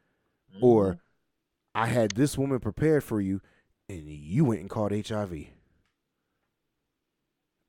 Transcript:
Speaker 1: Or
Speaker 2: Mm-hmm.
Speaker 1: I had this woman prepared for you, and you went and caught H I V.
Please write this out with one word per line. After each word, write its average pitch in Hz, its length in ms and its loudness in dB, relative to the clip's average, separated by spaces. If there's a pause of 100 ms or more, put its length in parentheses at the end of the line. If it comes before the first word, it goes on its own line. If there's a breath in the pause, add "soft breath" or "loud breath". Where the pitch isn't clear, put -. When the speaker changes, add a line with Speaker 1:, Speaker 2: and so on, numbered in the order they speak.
(600)
Speaker 1:
Or 113 300 8
Speaker 2:
Mm-hmm. 87 80 -4 (760)
Speaker 1:
I 110 120 0
had 117 260 2
this 135 240 0
woman 135 220 -2
prepared 147 460 0
for 107 160 -2
you, 98 200 -2 (480)
and 80 200 -14
you 76 360 0
went 110 160 0
and 98 100 -14
caught 104 220 -2
H 104 200 -4
I 104 120 -4
V. 82 260 -10 (2250)